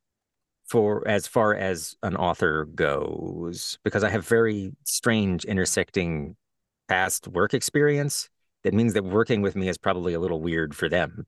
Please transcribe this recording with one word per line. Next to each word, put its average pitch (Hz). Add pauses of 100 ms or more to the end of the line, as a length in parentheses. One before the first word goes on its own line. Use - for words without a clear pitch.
(680)
for, 104
as 104
far 107
as 95
an 95
author 82
goes, 80
because 104
I 107
have 101
very 107 (100)
strange 101
intersecting 87 (540)
past 92
work 92
experience. 143 (340)
That 95
means 113
that 101
working 104
with 98
me 95
is 87
probably 90
a 82
little 85
weird 80
for 82
them, 82